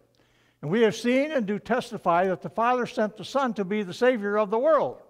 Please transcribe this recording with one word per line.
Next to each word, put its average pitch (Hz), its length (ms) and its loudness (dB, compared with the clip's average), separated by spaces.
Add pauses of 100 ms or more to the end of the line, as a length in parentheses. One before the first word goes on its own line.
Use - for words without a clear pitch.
(640)
And 143 80 -6
we 226 100 2
have 214 160 4
seen 262 340 0
and 262 160 -2
do 202 120 -2
testify 196 680 0
that 180 120 -2
the 175 80 -10
Father 240 380 0
sent - 320 -4
the 170 60 -12
Son 262 280 -2
to 196 140 -4
be 214 160 -2
the 175 100 -8
Savior 214 460 2
of 214 100 0
the 220 100 0
world. 254 520 2